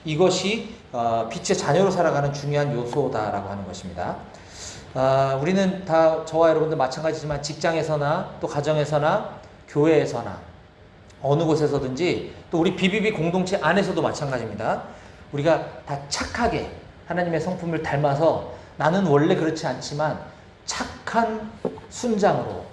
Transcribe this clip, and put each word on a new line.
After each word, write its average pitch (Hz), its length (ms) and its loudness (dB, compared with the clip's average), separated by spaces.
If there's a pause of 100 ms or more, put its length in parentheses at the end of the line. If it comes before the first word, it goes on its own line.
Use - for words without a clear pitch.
이것이, 180 680 0 (180)
어, 117 380 0
빛의 175 260 -2
자녀로 180 340 4
살아가는 143 420 2
중요한 143 420 -2
요소다라고 120 760 -2
하는 101 180 -8
것입니다. 90 500 -8 (800)
아, 135 460 4
우리는 185 440 2
다 160 420 4
저와 160 240 4
여러분들 156 260 2
마찬가지지만 151 680 -2
직장에서나 156 960 -2
또 165 80 -4
가정에서나 151 920 0 (300)
교회에서나 131 680 2 (840)
어느 143 220 2
곳에서든지 143 920 0 (160)
또 170 80 0
우리 180 180 4
비비비 202 360 2
공동체 180 500 0
안에서도 170 380 2
마찬가지입니다. 120 800 -2 (500)
우리가 143 320 2 (220)
다 139 120 -6 (100)
착하게 - 640 -2 (360)
하나님의 170 340 0
성품을 170 420 -4
닮아서 147 760 0 (200)
나는 175 280 2
원래 151 280 6
그렇지 160 320 0
않지만 143 520 -4 (460)
착한 - 840 -2 (400)
순장으로 160 840 0